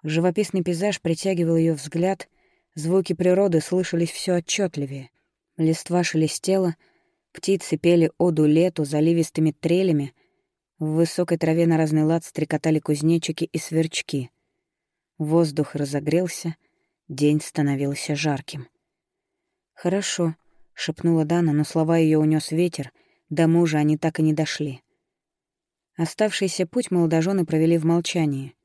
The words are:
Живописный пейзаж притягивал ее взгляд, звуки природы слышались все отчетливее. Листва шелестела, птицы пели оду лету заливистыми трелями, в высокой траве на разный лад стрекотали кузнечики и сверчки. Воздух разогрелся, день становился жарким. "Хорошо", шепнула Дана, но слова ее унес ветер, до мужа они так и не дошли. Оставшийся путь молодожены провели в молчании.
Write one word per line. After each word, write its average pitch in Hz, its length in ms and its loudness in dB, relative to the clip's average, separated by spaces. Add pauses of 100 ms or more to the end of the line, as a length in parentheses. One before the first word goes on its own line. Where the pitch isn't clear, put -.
Живописный 175 600 0
пейзаж 180 380 -2
притягивал 165 560 0
ее 165 180 2
взгляд, 165 540 -4 (460)
звуки 170 380 0
природы 180 480 2
слышались 170 500 -2
все - 240 -4
отчетливее. 143 760 -4 (460)
Листва 160 480 0
шелестела, 170 720 0 (560)
птицы - 440 -2
пели 170 420 4
оду 160 280 2
лету 160 380 2
заливистыми 156 680 2
трелями, 165 600 0 (640)
в 156 160 -4
высокой 165 440 0
траве 165 280 2
на 160 100 4
разный 156 280 2
лад 165 200 0
стрекотали 156 540 -2
кузнечики 160 680 -2
и 165 140 -8
сверчки. 160 720 -4 (880)
Воздух 151 560 0
разогрелся, 156 800 -2 (540)
день 147 320 2
становился 143 720 -4
жарким. 143 540 -6 (1080)
"Хорошо", 175 600 -2 (360)
шепнула 160 520 0
Дана, 165 280 2
но 147 120 2
слова 165 340 0
ее 156 220 4
унес 156 320 0
ветер, 160 400 -2 (360)
до 165 200 2
мужа 165 300 4
они 151 200 2
так 160 220 -2
и - 20 2
не 156 100 4
дошли. 147 480 -4 (1160)
Оставшийся 185 720 -2
путь - 240 -2
молодожены 170 520 2
провели 160 340 2
в 156 60 -4
молчании. 160 720 0 (100)